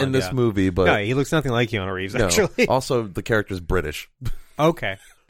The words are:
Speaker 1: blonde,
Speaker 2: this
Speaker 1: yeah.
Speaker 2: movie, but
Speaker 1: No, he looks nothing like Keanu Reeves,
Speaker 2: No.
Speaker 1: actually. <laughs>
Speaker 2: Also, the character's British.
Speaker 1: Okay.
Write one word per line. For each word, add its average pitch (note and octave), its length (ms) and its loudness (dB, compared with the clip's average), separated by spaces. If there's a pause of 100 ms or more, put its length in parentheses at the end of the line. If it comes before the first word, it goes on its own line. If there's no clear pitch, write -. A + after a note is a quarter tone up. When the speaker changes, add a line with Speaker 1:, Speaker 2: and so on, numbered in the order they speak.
(100)
Speaker 1:
blonde, C3 60 0
Speaker 2:
this A#2 100 0
Speaker 1:
yeah. F2+ 60 -6
Speaker 2:
movie, G#2 380 2
but F2+ 160 2
Speaker 1:
No, C#3 100 4
he G#2+ 180 -2
looks C3+ 160 -2
nothing C#3+ 220 0
like A#2 160 0
Keanu F#2+ 240 -4
Reeves, F#2 220 -6
Speaker 2:
No. A2+ 120 2
Speaker 1:
actually. G3+ 400 2
<laughs> - 20 -4
Speaker 2:
Also, B2+ 380 0
the F#2+ 160 -8
character's G#2 380 0
British. E2 480 -2 (500)
Speaker 1:
Okay. C#3 380 0 (340)